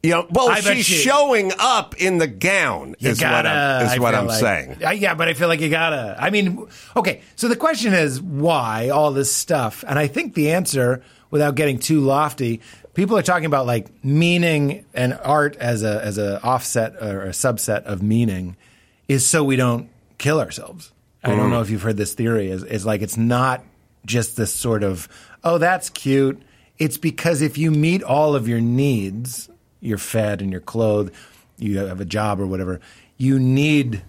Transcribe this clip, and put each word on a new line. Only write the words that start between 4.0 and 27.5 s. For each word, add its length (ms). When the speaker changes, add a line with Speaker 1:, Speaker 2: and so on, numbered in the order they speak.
Speaker 2:
feel 80
Speaker 1:
I'm 80
Speaker 2:
like. 120
Speaker 1:
saying. 440
Speaker 2:
Uh, 60
yeah, 240
but 140
I 60
feel 140
like 120
you 100
gotta. 480
I 120
mean, 380
okay, 240
so 140
the 80
question 360
is 300
why 680
all 220
this 220
stuff? 540
And 100
I 80
think 280
the 180
answer, 500
without 240
getting 240
too 200
lofty, 600
people 240
are 40
talking 240
about, 200
like, 220
meaning 800
and 300
art 320
as 260
a, 220
as 120
a 280
offset 580
or 200
a 80
subset 520
of 180
meaning 560
is 200
so 140
we 140
don't 340
kill 240
ourselves. 520
I 60
don't 180
Speaker 1:
Mm. 20
Speaker 2:
know 100
if 100
you've 120
heard 140
this 180
theory. 360
Is, 120
is 240
like, 160
it's 140
not 480
just 300
this 180
sort 300
of, 240
"Oh, 160
that's 320
cute." 500
It's 200
because 440
if 160